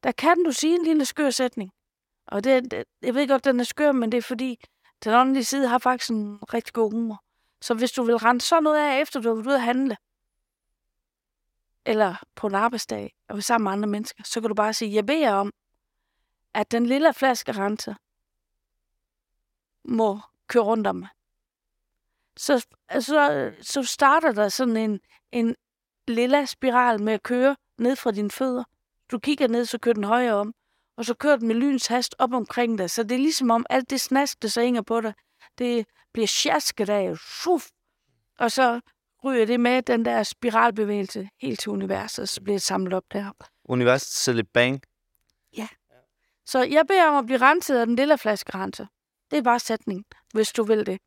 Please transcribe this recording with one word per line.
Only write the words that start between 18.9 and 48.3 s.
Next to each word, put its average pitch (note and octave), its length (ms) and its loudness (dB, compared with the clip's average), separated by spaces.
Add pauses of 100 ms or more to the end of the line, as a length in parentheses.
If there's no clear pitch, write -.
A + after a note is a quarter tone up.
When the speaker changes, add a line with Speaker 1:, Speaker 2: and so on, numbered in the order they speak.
Speaker 1:
må A3 360 0 (280)
køre A#3+ 160 4
rundt G#3+ 220 0
om F#3 100 -2
mig." F3+ 120 -14 (1300)
Så, B3+ 300 0 (340)
så, C#4 520 0 (100)
så - 200 -4
starter C#4+ 500 2
der G#3 160 0
sådan A#3+ 280 -2
en, A3 240 -2 (320)
en A#3 240 -2 (520)
lilla B3 360 2
spiral B3 580 2
med G#3+ 100 0
at G#3 100 -2
køre B3+ 340 2 (220)
ned B3 180 0
fra B3 140 -2
dine G#3 200 -2
fødder. B3 340 -4 (460)
Du B3 80 -4
kigger C#4 300 0
ned, A#3 160 0
så A#3 140 -6
kører A#3 160 2
den G#3+ 100 -2
højre A#3+ 300 2
om, G#3 200 -2 (420)
og A#3 80 -8
så A#3 100 -2
kører D4 220 2
den A3+ 120 -2
med A3 80 2
lyns C4+ 300 0
hast A#3+ 320 -2
op B3 140 2
omkring A#3 460 -2
dig. F3+ 120 -2
Så A#3 120 -4
det G#3+ 100 -2
er B3+ 60 0
ligesom C4+ 320 2
om A#3 200 2
alt C4 200 0
det C4+ 100 -2
snask, C#4 420 -2
der A3+ 60 -4
så A#3 120 -2
hænger A#3+ 220 0
på A3+ 180 -2
dig, A3 140 -6 (440)
det A#3+ 280 -2 (260)
bliver A3+ 140 0
sjasket C#4+ 600 -2
af, F#3+ 280 -2 (260)
suf, E4+ 240 0 (720)
og A#3+ 140 0
så A#3+ 280 2 (440)
ryger B3+ 220 2
det A#3+ 140 0
med B3 220 2
den A#3 220 0
der A#3 180 0
spiralbevægelse G#3 1080 -2 (120)
helt B3 200 -6
til G#3+ 120 -6
universet, G3 560 -6
så - 140 -10
bliver G3+ 120 -2
det F#3+ 80 -2
samlet F#3+ 320 -2
op F#3 180 -4
deroppe. G3+ 320 -10 (200)
Speaker 2:
Universet B2+ 440 2
siger - 280 -2
lidt A2 160 -2
bang. B2+ 280 2 (760)
Speaker 1:
Ja. A3 120 -10 (800)
Så B3+ 160 0
jeg C#4+ 240 4
beder F4+ 220 6
om D4 80 4
at C4 100 0
blive B3+ 140 0
renset C#4+ 360 4
af A#3 100 2
den A#3 100 0
lille C#4 220 4
flaske - 360 -4